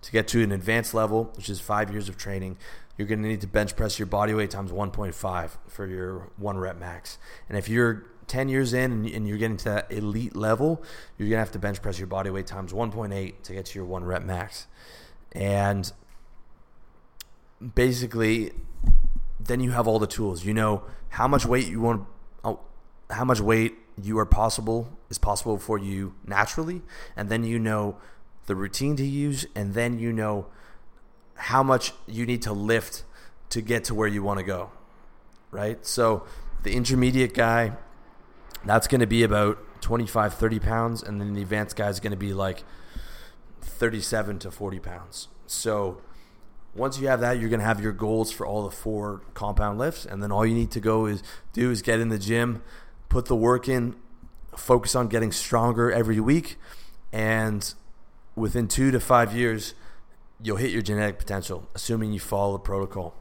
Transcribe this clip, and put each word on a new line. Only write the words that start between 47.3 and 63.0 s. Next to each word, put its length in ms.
you're 120
gonna 120
have 200
your 100
goals 400
for 140
all 180
the 100
four 460
compound 440
lifts, 280
and 160
then 100
all 140
you 80
need 160
to 100
go 240
is 180
do 180
is 120
get 180
in 80
the 100
gym, 440
put 180
the 100
work 320
in, 260
focus 380
on 120
getting 240
stronger 600
every 260
week, 380
and 600
within 320
two 240
to 80
five 380
years, 380
you'll 140
hit 140
your 100
genetic 380
potential, 560
assuming 380
you 60
follow 360
the 40
protocol. 640